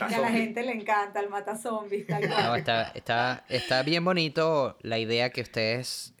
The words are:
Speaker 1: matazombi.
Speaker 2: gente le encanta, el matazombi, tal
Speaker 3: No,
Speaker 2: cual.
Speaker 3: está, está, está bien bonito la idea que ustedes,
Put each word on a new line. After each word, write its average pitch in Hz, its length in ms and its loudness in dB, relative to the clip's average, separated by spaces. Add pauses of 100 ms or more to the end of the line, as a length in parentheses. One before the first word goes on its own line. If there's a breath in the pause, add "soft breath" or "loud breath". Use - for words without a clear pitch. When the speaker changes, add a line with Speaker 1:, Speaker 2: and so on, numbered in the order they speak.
Speaker 1:
matazombi. 233 260 2
Speaker 2:
gente 226 300 0
le 254 100 -2
encanta, 208 480 -2
el 202 100 -2
matazombi, 202 760 -4
tal 175 180 -2
Speaker 3:
No, 202 60 2
Speaker 2:
cual. 120 300 2
Speaker 3:
está, 113 360 0
está, 123 540 0
está 131 340 0
bien 165 220 2
bonito 160 760 2
la 113 160 -2
idea 117 320 2
que 127 120 -6
ustedes, 113 760 -2